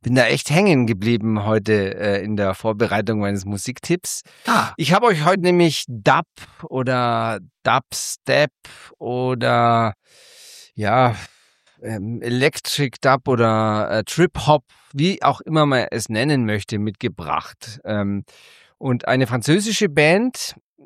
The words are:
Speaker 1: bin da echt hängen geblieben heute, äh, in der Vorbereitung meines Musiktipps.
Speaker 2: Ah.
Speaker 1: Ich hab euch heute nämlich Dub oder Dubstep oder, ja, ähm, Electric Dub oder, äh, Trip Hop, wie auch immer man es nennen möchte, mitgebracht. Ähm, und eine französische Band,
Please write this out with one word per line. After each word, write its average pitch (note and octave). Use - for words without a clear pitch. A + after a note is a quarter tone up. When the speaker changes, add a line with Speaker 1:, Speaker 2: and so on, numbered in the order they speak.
Speaker 1:
bin A#2+
da B2+
echt C3
hängen D3+
geblieben A2
heute, G#2
äh, G2+
in G#2+
der G2
Vorbereitung G#2+
meines G2+
Musiktipps. B2+
Speaker 2:
Ah. A#3
Speaker 1:
Ich D#3
hab G#3
euch F3
heute F#3
nämlich F3
Dub C3
oder A#2+
Dubstep -
oder, A#2+
ja, A2+
ähm, G#2+
Electric B2+
Dub C3+
oder, A2
äh, G#2+
Trip -
Hop, D3+
wie E3
auch C#3+
immer D#3
man C3
es A2
nennen B2+
möchte, G#2+
mitgebracht. G#2
Ähm, G2+
und B2
eine B2+
französische F#3+
Band, D#3+